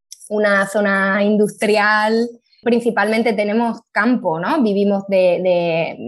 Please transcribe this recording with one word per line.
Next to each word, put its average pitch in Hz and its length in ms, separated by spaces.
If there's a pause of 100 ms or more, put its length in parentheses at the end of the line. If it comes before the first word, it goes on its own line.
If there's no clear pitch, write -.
(280)
una 202 380
zona 196 580
industrial, 214 1040 (340)
principalmente 226 680
tenemos 214 480 (120)
campo, 208 480
¿no? 262 220
Vivimos 202 460
de, 185 340
de, 170 540 (120)